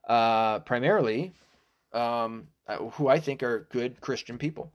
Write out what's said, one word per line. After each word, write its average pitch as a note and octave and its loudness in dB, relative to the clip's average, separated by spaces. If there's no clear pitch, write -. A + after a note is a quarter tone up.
Uh, A2+ 4
primarily, C#3 2
um, A#2 -2
uh, G#2 -4
who A#2 -2
I D#3+ 6
think C#3 -6
are A#2+ -2
good B2 -4
Christian A#2+ -6
people. D#3 -8